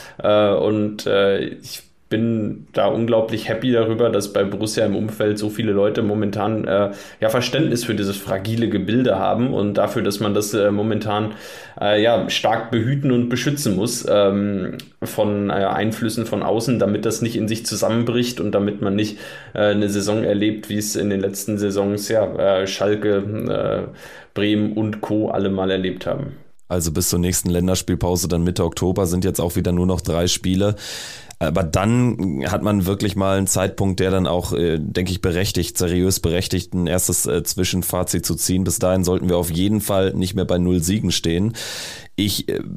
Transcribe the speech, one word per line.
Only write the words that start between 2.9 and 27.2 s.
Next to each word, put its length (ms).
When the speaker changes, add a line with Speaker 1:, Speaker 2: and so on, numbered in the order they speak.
Speaker 1:
happy 220
darüber, 400
dass 220
bei 100
Borussia 420
im 100
Umfeld 440
so 100
viele 220
Leute 320
momentan, 640
äh, 240
ja, 100
Verständnis 560
für 100
dieses 220
fragile 520
Gebilde 480
haben 340
und 280
dafür, 240
dass 160
man 160
das, 180
äh, 160
momentan, 640
äh, 220
ja, 260
stark 400
behüten 420
und 180
beschützen 460
muss, 320
ähm, 680
von, 480
äh, 40
Einflüssen 760
von 160
außen, 340
damit 280
das 180
nicht 120
in 120
sich 180
zusammenbricht 720
und 120
damit 280
man 160
nicht, 220
äh, 60
eine 280
Saison 340
erlebt, 460
wie 80
es 180
in 140
den 100
letzten 380
Saisons, 520
ja, 520
äh, 60
Schalke, 1200
äh, 40
Bremen 380
und 280
Co. 280
alle 200
mal 220
erlebt 340
haben. 280
Speaker 2:
Also 240
bis 180
zur 80
nächsten 320